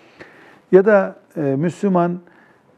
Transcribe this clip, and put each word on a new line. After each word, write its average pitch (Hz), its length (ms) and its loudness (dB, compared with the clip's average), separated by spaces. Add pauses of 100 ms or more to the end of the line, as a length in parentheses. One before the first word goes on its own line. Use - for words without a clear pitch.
(720)
Ya 190 140 4
da, 190 300 2 (200)
e, 170 40 -8
Müslüman 175 760 -2 (600)